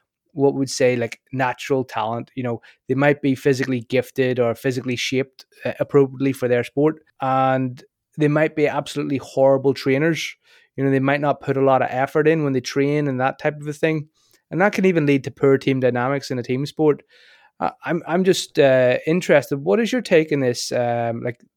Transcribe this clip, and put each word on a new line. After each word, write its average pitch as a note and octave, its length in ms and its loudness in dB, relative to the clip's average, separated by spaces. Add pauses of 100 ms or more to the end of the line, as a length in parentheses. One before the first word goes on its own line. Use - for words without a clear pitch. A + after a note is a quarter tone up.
(340)
what C#3 220 2
we'd C3+ 140 -4
say, B2 280 2
like, A#2 240 -6 (100)
natural C3 540 -2
talent. A#2 500 -6
You C3 80 -8
know, A#2+ 180 -6 (280)
they C3+ 60 0
might C#3+ 260 2
be C3+ 140 2
physically C3 460 -2
gifted B2+ 580 -2
or A#2 160 0
physically B2 420 -4
shaped, - 480 -6 (180)
uh, B2 160 -6
appropriately C3+ 540 0
for B2+ 160 -4
their A#2+ 160 2
sport, D3+ 360 0 (200)
and C3 600 0 (360)
they D3+ 100 2
might D3+ 280 0
be D3 120 2
absolutely C#3+ 500 -4
horrible C3+ 560 2
trainers. C#3+ 640 0 (400)
You C3 80 -4
know, C#3 80 2
they C3+ 80 2
might C#3 220 0
not C#3+ 200 -2
put C3+ 160 -2
a C3+ 80 2
lot C3 160 4
of A#2 80 0
effort C#3 380 0
in D#3+ 160 2
when C#3 100 -2
they B2+ 80 -2
train C#3+ 460 0
and C3 120 -4
that C3+ 200 -2
type D3+ 200 -4
of D3 80 -12
a D3 60 -8
thing. D#3 340 -2 (440)
And D#3+ 100 -2
that G3+ 120 2
can F#3+ 120 0
even E3 220 2
lead C#3 160 2
to - 80 -8
poor C#3 260 2
team C3+ 220 -2
dynamics B2+ 500 -2
in B2+ 80 -4
a A#2+ 60 -6
team C3 240 -4
sport. D3+ 340 0 (580)
Uh, - 120 -2 (120)
I'm, E3+ 240 -4
I'm F3 160 0
just, - 360 0
uh, C3 480 4
interested. D#3 500 2
What F#3 220 0
is A3+ 120 -2
your B3+ 120 -2
take D#3+ 280 2
on C#3+ 100 0
this? B2 300 -2
Um, A#2+ 520 -2
like, A#2+ 180 -8 (160)